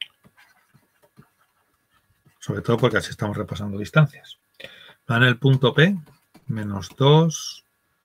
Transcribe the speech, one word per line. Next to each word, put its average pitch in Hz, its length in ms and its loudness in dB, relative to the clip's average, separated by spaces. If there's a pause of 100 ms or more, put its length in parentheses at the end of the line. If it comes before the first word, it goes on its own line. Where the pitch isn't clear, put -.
(2500)
Sobre 101 220 -8
todo 117 140 -2
porque 113 220 0
así - 140 -6
estamos 104 260 -6
repasando 104 400 -10
distancias. - 600 0 (680)
Me 120 80 -2
dan 120 80 4
el 123 140 4
punto 131 360 2
P, 185 240 2 (500)
menos 104 500 -8
dos, 156 680 0 (420)